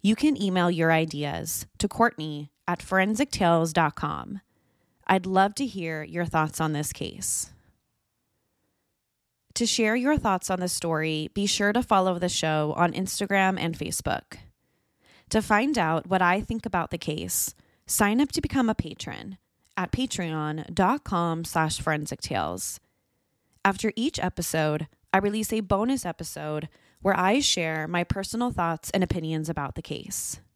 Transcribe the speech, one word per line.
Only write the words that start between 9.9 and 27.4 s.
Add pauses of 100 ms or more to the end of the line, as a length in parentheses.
your
thoughts
on
the
story,
be
sure
to
follow
the
show
on
Instagram
and
Facebook. (920)
To
find
out
what
I
think
about
the
case, (320)
sign
up
to
become
a
patron (400)
at
patreon
dot
com
slash
forensic
tales. (840)
After
each
episode, (260)
I
release
a
bonus
episode (340)
where
I